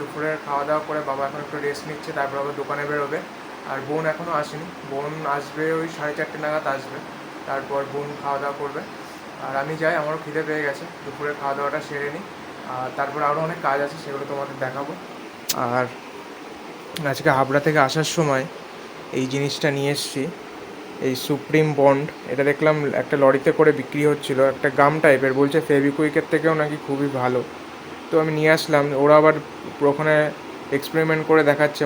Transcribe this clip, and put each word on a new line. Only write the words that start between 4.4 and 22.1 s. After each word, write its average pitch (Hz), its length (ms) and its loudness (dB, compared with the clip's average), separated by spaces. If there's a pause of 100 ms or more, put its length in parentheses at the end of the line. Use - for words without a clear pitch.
আসেনি, 151 260 -8 (240)
বোন 143 200 -4 (260)
আসবে 143 280 -4 (140)
ওই 165 80 -4 (100)
সাড়ে 151 200 -4
চারটে 156 260 -6
নাগাদ 151 220 -2 (100)
আসবে, 135 220 -10 (500)
তারপর 139 320 -4 (140)
বোন 143 140 -4 (140)
খাওয়া 143 220 -2
দাওয়া 143 180 -4
করবে। 143 200 -6 (640)
আর 135 160 -6
আমি 151 200 -4
যাই, 160 200 2
আমারও 151 220 -2
খিদে 151 240 -4
পেয়ে 151 200 -2
গেছে, 139 160 -4 (220)
দুপুরের 143 340 -6
খাওয়া 139 180 -2
দাওয়াটা 143 300 -2
সেরে 143 280 -4
নিই। 185 80 -8 (520)
আর 127 220 -4
তারপর 139 220 -2 (100)
আরও 147 180 0
অনেক 170 200 -6
কাজ 139 180 2
আছে, 147 180 -8
সেগুলো 139 280 -6
তোমাদের 139 320 -6
দেখাবো। 139 280 -6 (840)
আর 127 120 4 (1300)
আজকে 143 260 2
হাবড়া 135 300 4
থেকে 151 200 4
আসার 151 300 0
সময় 143 260 2 (760)
এই 131 140 2
জিনিসটা 139 340 0 (100)
নিয়ে 139 200 2
এসছি, - 260 -4 (840)
এই 131 80 0 (120)
সুপ্রিম 151 400 2 (140)
বন্ড। 139 240 6 (260)